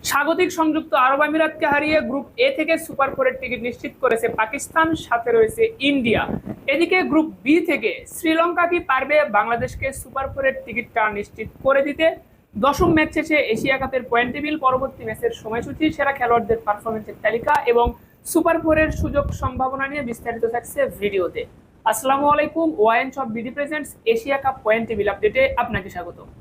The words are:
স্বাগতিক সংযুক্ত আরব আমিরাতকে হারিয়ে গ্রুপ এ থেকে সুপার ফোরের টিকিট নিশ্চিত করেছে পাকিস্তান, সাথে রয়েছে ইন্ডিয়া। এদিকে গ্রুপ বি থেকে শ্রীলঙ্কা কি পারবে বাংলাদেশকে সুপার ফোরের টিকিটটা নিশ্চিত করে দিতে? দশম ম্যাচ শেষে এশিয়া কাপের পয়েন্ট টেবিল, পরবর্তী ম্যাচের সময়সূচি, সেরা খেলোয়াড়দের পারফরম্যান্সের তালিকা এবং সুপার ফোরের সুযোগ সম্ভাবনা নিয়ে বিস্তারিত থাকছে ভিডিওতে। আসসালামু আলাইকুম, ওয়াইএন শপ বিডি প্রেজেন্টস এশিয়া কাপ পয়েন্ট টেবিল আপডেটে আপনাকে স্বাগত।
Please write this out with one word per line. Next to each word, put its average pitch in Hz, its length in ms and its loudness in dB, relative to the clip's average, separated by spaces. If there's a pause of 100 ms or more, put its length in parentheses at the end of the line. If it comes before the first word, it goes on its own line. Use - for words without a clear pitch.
স্বাগতিক 320 540 2
সংযুক্ত 311 340 0 (140)
আরব 277 200 4
আমিরাতকে 311 460 0
হারিয়ে 302 260 2 (100)
গ্রুপ 277 180 -4 (200)
এ - 20 4 (100)
থেকে 320 160 2 (100)
সুপার 269 300 -2
ফোরের 254 260 0
টিকিট 247 280 -6
নিশ্চিত 247 240 -10 (100)
করেছে 226 240 2 (140)
পাকিস্তান, 285 480 0 (180)
সাথে 240 260 -2
রয়েছে 226 300 4 (280)
ইন্ডিয়া। 226 320 2 (500)
এদিকে 339 260 2 (120)
গ্রুপ 311 180 4 (160)
বি 285 100 4 (160)
থেকে 220 200 0 (240)
শ্রীলঙ্কা 330 540 2
কি 349 100 0 (120)
পারবে 269 260 2 (200)
বাংলাদেশকে 233 500 -2 (140)
সুপার 262 320 -6
ফোরের 269 220 0 (100)
টিকিটটা 220 380 -4 (160)
নিশ্চিত 208 300 -10 (140)
করে 269 260 4
দিতে? 311 180 0 (480)
দশম 285 420 2
ম্যাচ 311 180 2
শেষে 311 220 0 (180)
এশিয়া 269 240 0
কাপের 262 320 -4
পয়েন্ট 240 220 2
টেবিল, 294 320 -4
পরবর্তী 262 400 0
ম্যাচের 226 280 -4 (100)
সময়সূচি, 233 420 -4 (120)
সেরা 277 220 0
খেলোয়াড়দের 233 480 2
পারফরম্যান্সের 208 580 -6
তালিকা 233 300 0 (180)
এবং 240 140 4 (400)
সুপার 330 360 2
ফোরের 311 280 2 (100)
সুযোগ 285 240 0 (160)
সম্ভাবনা 262 500 -4
নিয়ে 285 180 -6
বিস্তারিত 233 360 -6 (100)
থাকছে 240 240 -6 (220)
ভিডিওতে। 190 420 -2 (440)
আসসালামু 269 480 2
আলাইকুম, 302 320 0 (140)
ওয়াইএন 233 340 4
শপ 262 200 -6
বিডি 233 220 -8
প্রেজেন্টস 294 340 -6 (220)
এশিয়া 277 260 0
কাপ 262 260 -2
পয়েন্ট 226 220 2
টেবিল 208 260 -2
আপডেটে 208 300 0 (200)
আপনাকে 202 340 -4
স্বাগত। 170 240 -12 (200)